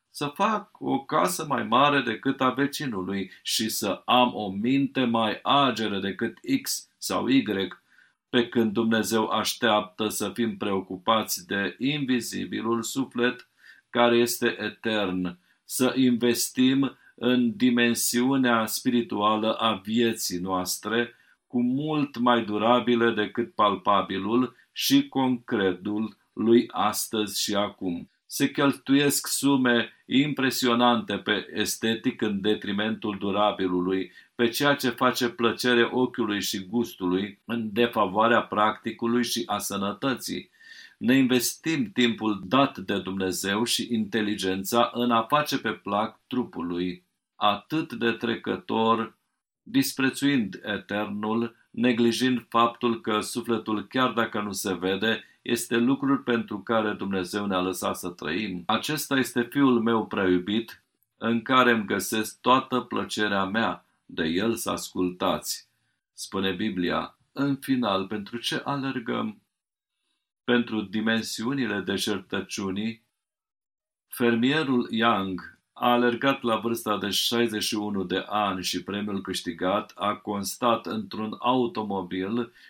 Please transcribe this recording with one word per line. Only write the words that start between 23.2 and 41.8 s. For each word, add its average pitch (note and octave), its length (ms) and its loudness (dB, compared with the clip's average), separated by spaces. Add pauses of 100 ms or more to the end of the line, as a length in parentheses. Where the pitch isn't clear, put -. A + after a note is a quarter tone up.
palpabilul G2+ 1000 2 (160)
și C#3 360 2
concretul G#2+ 1120 -2 (160)
lui A#2 380 4
astăzi G#2 720 -2
și G2+ 120 -2
acum. G2 540 -2 (160)
Se - 260 -2
cheltuiesc C#3 760 2
sume B2+ 600 2 (160)
impresionante A#2+ 1120 2
pe G2 360 -2
estetic A2+ 680 -2
în G#2 200 -2
detrimentul G#2 760 -2
durabilului, F#2+ 960 0 (240)
pe A#2+ 120 4
ceea C#3+ 280 2
ce C3 140 0
face A#2+ 400 2
plăcere A#2 600 2
ochiului A2+ 500 0
și F#2+ 240 -4
gustului, G2 800 -2
în A2 280 -4
defavoarea A2 680 4
practicului A2+ 840 0
și A#2 220 -4
a G#2 120 -4
sănătății. G2+ 920 -6 (480)
Ne A#2 180 4
investim B2+ 760 2